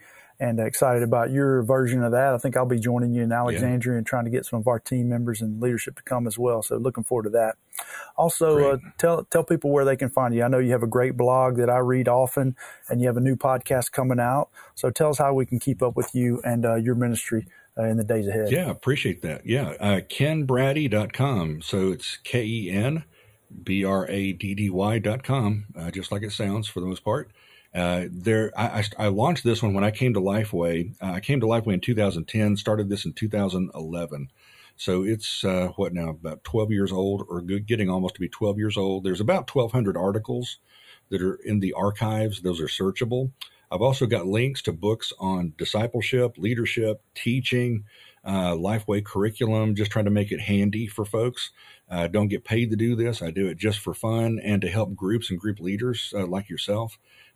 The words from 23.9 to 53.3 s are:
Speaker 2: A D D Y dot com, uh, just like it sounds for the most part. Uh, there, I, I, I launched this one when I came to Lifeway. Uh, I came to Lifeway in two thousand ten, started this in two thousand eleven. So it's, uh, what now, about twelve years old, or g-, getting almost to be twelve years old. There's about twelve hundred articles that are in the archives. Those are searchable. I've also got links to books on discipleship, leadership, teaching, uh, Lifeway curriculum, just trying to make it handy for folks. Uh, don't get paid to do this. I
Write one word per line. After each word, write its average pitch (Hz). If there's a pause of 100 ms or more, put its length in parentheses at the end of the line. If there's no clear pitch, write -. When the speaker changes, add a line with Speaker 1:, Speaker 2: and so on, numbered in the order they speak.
Speaker 2:
A 98
D 98
D 101
Y 101
dot 107
com, 104 (120)
uh, 85
just 92
like 101
it 107
sounds 107
for -
the 90
most 92
part. 123 (420)
Uh, 90
there, 107
I, 110
I, 107
I -
launched 113
this 117
one 104
when 98
I 110
came 127
to 101
Lifeway. 92
Uh, 95
I 90
came 139
to 110
Lifeway 110
in 92
two 123
thousand 95
ten, 104
started 107
this 98
in 85
two -
thousand 95
eleven. 80 (480)
So 95
it's, 107
uh, 90
what 90
now, 85
about 78
twelve 110
years 98
old, 98
or 87
g-, 95
getting 107
almost 92
to -
be 87
twelve 104
years 107
old. 95
There's 92
about 151
twelve 120
hundred 101
articles 107 (520)
that 92
are 92
in 107
the 95
archives. 107
Those 87
are 78
searchable. 117 (400)
I've 90
also 131
got 98
links 123
to 101
books 101
on 92
discipleship, 117
leadership, 110 (120)
teaching, 123 (400)
uh, 95
Lifeway 104
curriculum, 110
just 104
trying 107
to 101
make 104
it -
handy 104
for 107
folks. 113 (360)
Uh, 85
don't 104
get 101
paid 113
to 110
do 117
this. 113
I 82